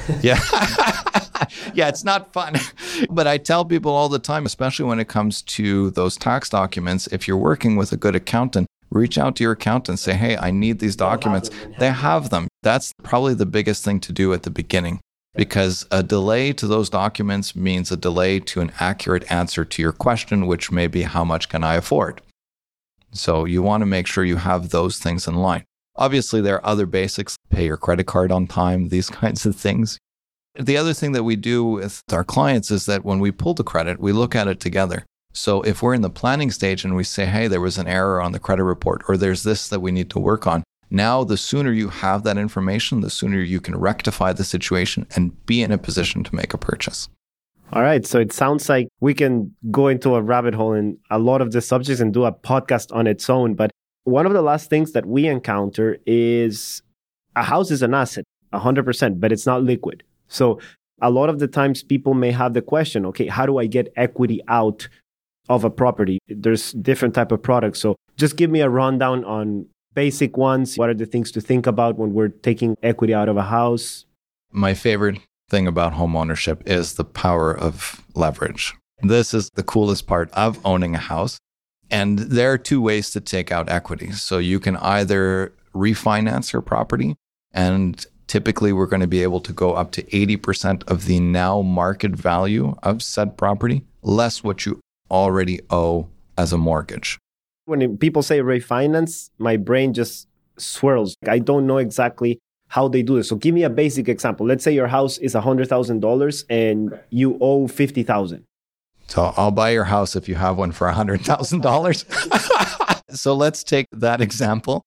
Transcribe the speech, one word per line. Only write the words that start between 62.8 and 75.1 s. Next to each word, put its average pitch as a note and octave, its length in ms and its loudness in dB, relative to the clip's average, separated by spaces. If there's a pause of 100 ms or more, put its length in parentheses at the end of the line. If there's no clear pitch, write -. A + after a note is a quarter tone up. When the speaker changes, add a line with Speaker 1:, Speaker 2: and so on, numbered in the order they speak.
Speaker 1:
"Okay, G2 220 -2
how C3 180 0
do C3+ 120 0
I A#2 80 0
get A#2+ 300 -2
equity A#2+ 520 0
out A2 400 2 (600)
of B2 160 4
a A2 60 4
property?" G#2 480 2 (100)
There's G#2+ 440 0
different B2 420 0
type A#2+ 160 2
of A2 120 0
products. A2+ 380 0
So G#2 140 2 (220)
just D3 200 0
give E3 140 2
me D#3+ 100 2
a C#3 80 4
rundown B2+ 560 2
on G#2 420 -4 (280)
basic C#3+ 420 0
ones. C3 400 2
What A#2 120 2
are A#2 60 2
the A2 120 -4
things A#2 260 -4
to A2 80 -4
think B2+ 260 0
about A#2 320 2
when G#2+ 140 0
we're G#2+ 160 2 (200)
taking A2+ 340 2
equity A2+ 320 2
out G#2+ 140 2
of G#2 80 2
a G2 80 0
house? A#2+ 600 -2 (480)
Speaker 2:
My G2 220 0
favorite G#2 440 0 (300)